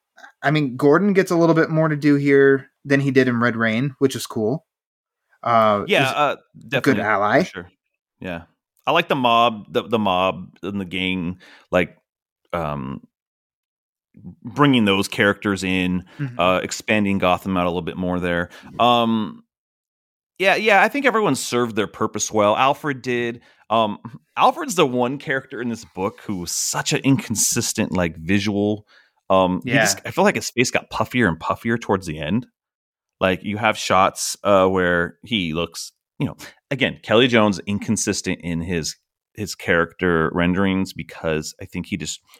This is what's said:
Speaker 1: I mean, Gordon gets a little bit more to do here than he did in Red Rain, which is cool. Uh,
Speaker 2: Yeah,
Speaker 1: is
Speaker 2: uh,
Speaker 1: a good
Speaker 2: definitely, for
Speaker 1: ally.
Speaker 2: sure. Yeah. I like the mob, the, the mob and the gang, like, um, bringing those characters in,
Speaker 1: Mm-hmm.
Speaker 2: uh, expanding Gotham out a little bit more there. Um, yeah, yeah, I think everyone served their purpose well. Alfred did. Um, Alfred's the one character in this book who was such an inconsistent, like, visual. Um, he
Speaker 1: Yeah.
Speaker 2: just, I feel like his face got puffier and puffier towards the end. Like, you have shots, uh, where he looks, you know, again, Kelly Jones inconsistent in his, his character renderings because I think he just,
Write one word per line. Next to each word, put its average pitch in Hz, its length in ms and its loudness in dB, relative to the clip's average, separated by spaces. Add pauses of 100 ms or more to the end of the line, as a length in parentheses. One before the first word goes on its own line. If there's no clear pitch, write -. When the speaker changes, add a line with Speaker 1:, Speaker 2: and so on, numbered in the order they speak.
(420)
Speaker 1:
I 143 100 0
mean, 143 260 -2
Gordon 170 360 4
gets 190 180 2
a 180 60 2
little 165 180 4
bit 160 140 2
more 160 180 2
to 156 80 -2
do 147 200 2
here 139 540 4 (160)
than 139 140 2
he 139 120 0
did 127 160 4
in 120 120 0
Red 117 160 0
Rain, 113 440 -2
which 131 160 0
is 117 100 -8
cool. 117 400 -4 (800)
Uh, 110 440 4
Speaker 2:
Yeah, 175 220 2
Speaker 1:
is - 60 -2
Speaker 2:
uh, 143 200 0
Speaker 1:
a - 0 - (240)
good - 100 -20
Speaker 2:
definitely, 127 340 0
for 104 60 0
Speaker 1:
ally. 107 340 2
Speaker 2:
sure. 87 280 -10 (480)
Yeah. 87 240 -10 (440)
I 135 40 0
like - 160 0
the - 80 0
mob, 117 560 2
the, 113 120 -2
the 113 160 -2
mob 92 640 -2
and 101 180 -8
the 92 40 -8
gang, 90 540 -4 (320)
like, 90 260 0 (560)
um, 71 480 -6 (1400)
bringing 127 420 4
those 98 220 2
characters 101 560 0
in, 92 400 -2 (140)
Speaker 1:
Mm-hmm. 127 220 -8
Speaker 2:
uh, 90 200 2
expanding 101 600 -2
Gotham 90 380 0
out 87 80 0
a 90 40 0
little 87 120 -4
bit 82 160 -10
more 90 220 -4
there. 87 300 -4 (300)
Um, 113 640 0 (920)
yeah, 190 180 2
yeah, 202 260 4
I 208 60 6
think 285 180 -4
everyone 208 300 2
served 120 400 -2
their 101 120 0
purpose - 440 -4
well. 104 240 4
Alfred 135 460 0
did. 120 400 -4 (280)
Um, 110 300 2 (360)
Alfred's 254 400 0
the 170 100 4
one 123 320 0
character 135 440 -6
in 123 80 -4
this 113 160 -8 (100)
book 95 260 -6
who 101 160 -6
was 87 140 -8
such - 420 -4
an 139 100 -2
inconsistent, - 880 -4
like, 87 260 -2
visual. 101 680 -2 (420)
Um, 92 340 2
he 123 80 -8
Speaker 1:
Yeah. 113 100 2
Speaker 2:
just, 101 240 0
I 117 60 -10
feel 180 120 0
like 202 120 2
his 110 140 -6
face 120 220 -2
got - 180 -6
puffier 113 380 0
and 80 120 -2
puffier 117 400 -4
towards 92 280 -4
the 78 120 -8
end. 92 280 -4 (720)
Like, 92 240 0
you 104 140 -6
have 110 200 0
shots, - 640 0
uh, 95 240 6
where 87 560 0
he 90 300 -4
looks, - 380 -8 (280)
you 151 60 -2
know, - 120 -10 (340)
again, 120 320 -2
Kelly 120 240 4
Jones 107 400 2
inconsistent 101 760 -4
in 85 200 -6
his, 85 340 -6 (380)
his 104 220 -10
character 85 800 0
renderings 92 600 0
because - 680 -6
I 98 40 -12
think 90 220 -10
he 101 100 -6
just, 78 240 -10 (180)